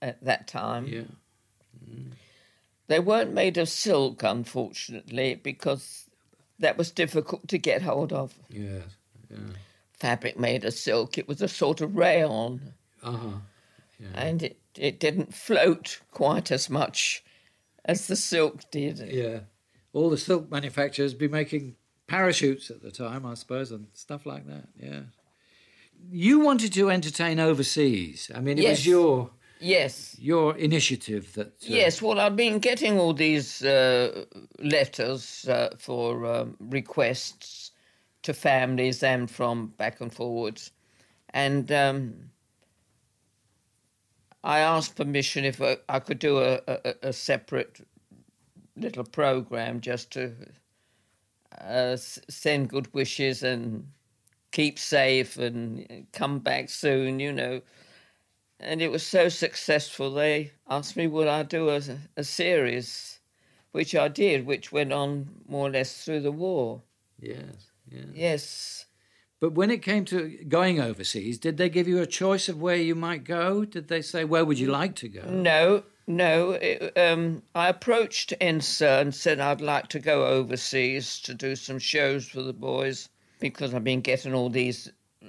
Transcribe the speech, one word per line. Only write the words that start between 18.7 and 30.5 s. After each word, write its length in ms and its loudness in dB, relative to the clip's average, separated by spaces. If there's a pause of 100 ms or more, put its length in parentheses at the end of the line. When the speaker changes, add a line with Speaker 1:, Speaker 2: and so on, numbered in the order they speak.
Speaker 1:
did. 280 -4
Speaker 2:
Yeah. 400 -4 (540)
All 180 4
the 60 2
silk 340 0
manufacturers 640 -2
be 120 0
making 480 -2 (300)
parachutes 640 2
at 140 -16
the 80 -14
time, 340 -8
I 80 -8
suppose, 380 -8
and 220 -14
stuff 340 -14
like 200 -12
that, 200 -14 (120)
yeah. 220 -12 (1080)
You 280 6
wanted 340 4
to 180 6
entertain 480 2
overseas. 960 2
I 40 -8
mean, 200 0
it 100 6
was 160 2
Speaker 1:
Yes. 0 -
Speaker 2:
your, 460 6 (280)
Speaker 1:
Yes. 600 0
Speaker 2:
your 380 2